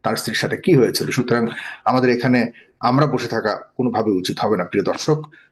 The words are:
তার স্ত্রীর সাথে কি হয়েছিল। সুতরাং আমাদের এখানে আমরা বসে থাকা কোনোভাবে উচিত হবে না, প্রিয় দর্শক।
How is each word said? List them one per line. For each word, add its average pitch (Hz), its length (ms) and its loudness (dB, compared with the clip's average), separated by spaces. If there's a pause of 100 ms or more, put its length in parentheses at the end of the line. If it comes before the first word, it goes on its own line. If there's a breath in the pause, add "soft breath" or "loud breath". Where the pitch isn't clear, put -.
তার 107 140 -2
স্ত্রীর 110 200 -6
সাথে 110 200 -2
কি 185 180 2
হয়েছিল। 113 360 2
সুতরাং 120 360 0 (380 loud breath)
আমাদের 123 260 2
এখানে 123 420 2 (280 soft breath)
আমরা 131 260 4
বসে 127 220 -4
থাকা 110 280 -2 (200)
কোনোভাবে 110 340 0
উচিত 92 280 -2
হবে 104 180 0
না, 90 80 -2
প্রিয় 98 200 -2
দর্শক। 151 480 -2 (200 soft breath)